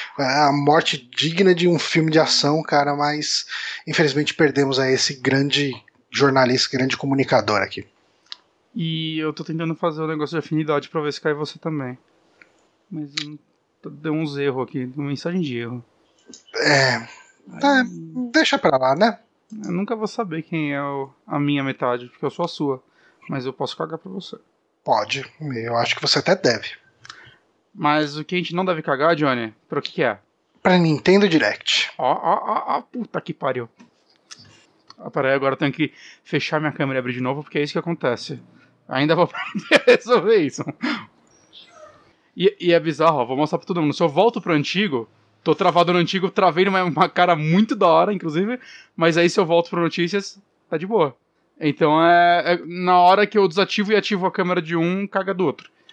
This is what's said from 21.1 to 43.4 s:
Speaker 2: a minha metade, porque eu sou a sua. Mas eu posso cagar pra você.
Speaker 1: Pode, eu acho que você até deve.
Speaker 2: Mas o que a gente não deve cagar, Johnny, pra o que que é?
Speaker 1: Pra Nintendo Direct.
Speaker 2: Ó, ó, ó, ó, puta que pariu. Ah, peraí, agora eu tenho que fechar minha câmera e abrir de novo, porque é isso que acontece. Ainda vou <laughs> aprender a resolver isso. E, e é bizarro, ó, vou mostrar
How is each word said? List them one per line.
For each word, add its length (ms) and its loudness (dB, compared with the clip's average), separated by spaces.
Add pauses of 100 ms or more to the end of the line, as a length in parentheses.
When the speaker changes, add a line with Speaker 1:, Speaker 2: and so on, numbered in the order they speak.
Speaker 2:
a 140 -4
minha 240 0
metade, 440 -4
porque 180 -10
eu 40 -4
sou 160 -6
a 40 -4
sua. 340 -4 (460)
Mas 160 -6
eu 80 -8
posso 220 -8
cagar 220 -8
pra 140 -18
você. 240 -14 (480)
Speaker 1:
Pode, 420 -4 (400)
eu 100 -4
acho 200 -2
que 60 -10
você 180 0
até 140 2
deve. 360 0 (1080)
Speaker 2:
Mas 400 0
o 80 -8
que 120 -6
a 20 0
gente 180 -4
não 80 -2
deve 180 -2
cagar, 360 2
Johnny, 360 0 (140)
pra 120 -6
o 20 -2
que 100 -8
que 120 -2
é? 140 0 (460)
Speaker 1:
Pra 140 6
Nintendo 500 4
Direct. 680 0
Speaker 2:
Ó, 160 0
ó, 320 0
ó, 180 -2 (140)
ó, 60 -8
puta 360 -10
que 140 -8
pariu. 340 -4 (1300)
Ah, 140 -14
peraí, 220 0
agora 220 0
eu 20 -2
tenho 160 -2
que 180 -2 (320)
fechar 380 -2
minha 100 -2
câmera 280 -4
e 20 0
abrir 120 -6
de 80 -8
novo, 220 -4
porque 140 -10
é 60 0
isso 100 -6
que 60 -4
acontece. 600 -4 (480)
Ainda 260 0
vou 140 2
<laughs> 0 -
aprender 580 -2
a 60 8
resolver 460 4
isso. 260 -2 (1700)
E, 220 2
e 140 0
é 80 6
bizarro, 380 2
ó, 80 0
vou 100 -4
mostrar 220 0